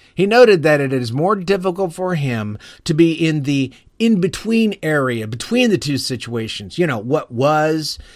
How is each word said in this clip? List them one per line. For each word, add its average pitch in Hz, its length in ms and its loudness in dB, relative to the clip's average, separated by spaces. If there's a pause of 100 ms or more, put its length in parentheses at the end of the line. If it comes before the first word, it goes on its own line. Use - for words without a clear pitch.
(140)
He 180 120 0
noted 214 360 6
that 151 180 4
it 135 120 -2
is 123 180 -2
more 165 260 0
difficult 185 580 -2
for 185 220 -4
him 110 420 -4 (260)
to - 80 -2
be 165 200 4
in 156 320 -2
the 135 280 -2 (260)
in-between 220 840 0
area 131 440 -2
between 226 440 0
the 185 80 2
two 143 180 -4
situations, 113 800 -8
you 175 100 0
know, 131 120 -2
what 127 340 -4
was 151 640 0 (180)